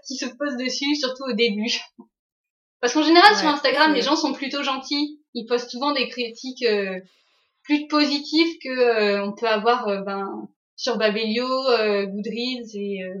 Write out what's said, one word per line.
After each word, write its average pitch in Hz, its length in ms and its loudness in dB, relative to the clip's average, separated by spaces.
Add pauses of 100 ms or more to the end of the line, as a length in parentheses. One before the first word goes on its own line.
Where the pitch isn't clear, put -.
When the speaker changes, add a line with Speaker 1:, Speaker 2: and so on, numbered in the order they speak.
Speaker 1:
qui 262 80 -8
se 262 100 -6
posent 254 320 -6
dessus, 254 380 -2
surtout 262 340 -4
au 240 40 -2
début. 214 360 0 (1080)
Parce 240 140 0
qu'en 311 100 4
général, 359 320 8
sur 392 120 0
Speaker 2:
Ouais, 294 60 4
Speaker 1:
Instagram, 285 400 4
les 240 80 2
Speaker 2:
c'est 262 60 0
Speaker 1:
gens 302 80 2
sont 262 180 0
plutôt 277 300 -6
gentils. 285 560 -4 (140)
Ils 226 140 -8
postent 247 240 -2
souvent 277 220 -2
des 254 160 0
critiques, 247 540 -8
euh, 196 360 0 (640)
plus 294 240 0
positives 302 760 2
que, 262 60 -8
euh, 214 560 2
on 208 80 -6
peut 226 140 -4
avoir, 220 400 2
euh, 196 140 -2
ben, 196 460 -8 (280)
sur 233 220 -4
Babelio, 220 500 0 (220)
euh, 208 360 2
Goodreads 226 680 -6
et, 202 280 -6
euh, 185 160 -10